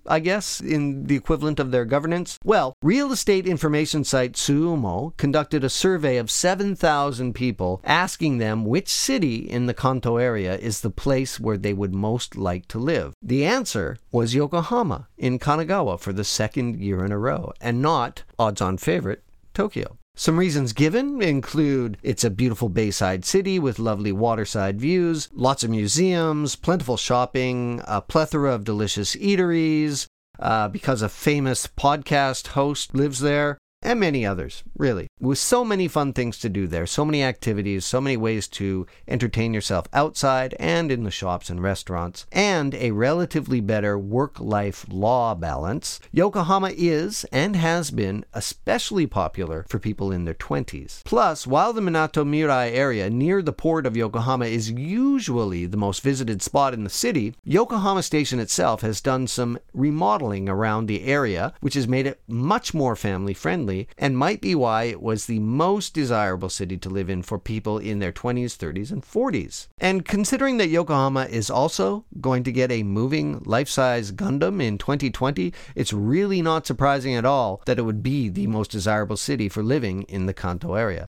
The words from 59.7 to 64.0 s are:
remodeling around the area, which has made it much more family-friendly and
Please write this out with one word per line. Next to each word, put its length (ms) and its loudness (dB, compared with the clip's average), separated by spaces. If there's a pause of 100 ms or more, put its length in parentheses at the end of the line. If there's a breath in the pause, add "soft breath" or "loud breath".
remodeling 760 2
around 380 0
the 180 -2
area, 560 0
which 140 -2
has 120 0
made 200 2
it 200 -6
much 480 -2
more 220 2
family-friendly 800 -2 (220 soft breath)
and 180 0